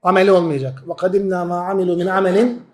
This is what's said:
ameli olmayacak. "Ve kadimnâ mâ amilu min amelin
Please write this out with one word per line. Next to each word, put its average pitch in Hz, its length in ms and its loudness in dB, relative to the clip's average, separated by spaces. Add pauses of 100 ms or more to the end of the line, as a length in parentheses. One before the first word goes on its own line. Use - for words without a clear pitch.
ameli 190 300 4
olmayacak. 139 560 0
"Ve 165 80 -8
kadimnâ 185 480 -2
mâ 175 260 -4
amilu 185 260 0
min 175 100 -2
amelin 190 560 0 (120)